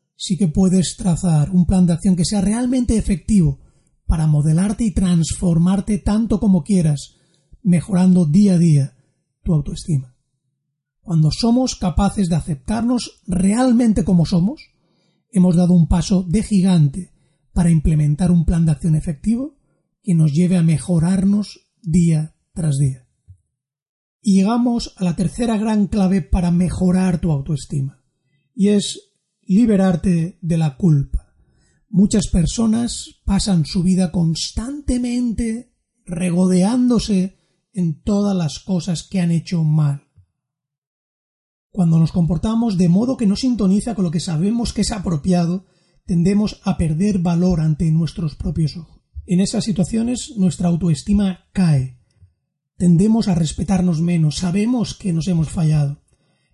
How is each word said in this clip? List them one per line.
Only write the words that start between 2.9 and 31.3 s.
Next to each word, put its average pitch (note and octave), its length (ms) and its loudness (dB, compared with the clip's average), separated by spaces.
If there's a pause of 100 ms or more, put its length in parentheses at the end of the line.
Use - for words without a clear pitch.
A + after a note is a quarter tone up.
efectivo F#3+ 640 0 (460)
para D#3+ 220 0
modelarte D#3+ 560 0
y G#3 80 0
transformarte F3+ 1040 0
tanto G#3+ 400 -2
como F#3+ 240 2
quieras, D#3+ 540 -2 (460)
mejorando F3+ 640 2
día F#3+ 280 4
a E3+ 40 2
día D3+ 380 2 (460)
tu F#3 120 -2
autoestima. C#3+ 600 -6 (840)
Cuando D#3 320 0
somos A#3+ 420 0
capaces G3 540 -2
de E3+ 80 0
aceptarnos A3 880 -4
realmente A3 800 2
como F3 200 2
somos, F#3+ 360 -2 (680)
hemos F3+ 260 2
dado F3+ 160 2
un E3+ 160 4
paso F#3 340 0
de F#3 200 -2
gigante F3+ 680 0 (400)
para E3+ 180 2
implementar D#3 600 2
un E3+ 140 2
plan E3 220 0
de D#3+ 60 2
acción D#3 220 -2
efectivo G#3 640 -4 (480)
que F3+ 100 0
nos D#3 180 2
lleve F3 240 2
a E3+ 60 2
mejorarnos F3+ 1120 0 (100)
día D#3+ 540 0 (160)
tras D3+ 260 -4
día. C3 300 -4 (1120)
Y F#3+ 160 2
llegamos A#3 600 0
a F#3+ 80 -4
la E3+ 120 -2
tercera G#3+ 420 -4
gran G#3+ 280 0
clave F#3+ 360 0
para F3 280 -2
mejorar F3+ 680 0
tu F3 100 -2
autoestima, C#3 720 -6 (520)
y G3+ 140 2
es - 440 -2 (300)
liberarte F#3+ 1000 2
de E3+ 180 -2
la D#3+ 180 -2
culpa. - 580 0 (540)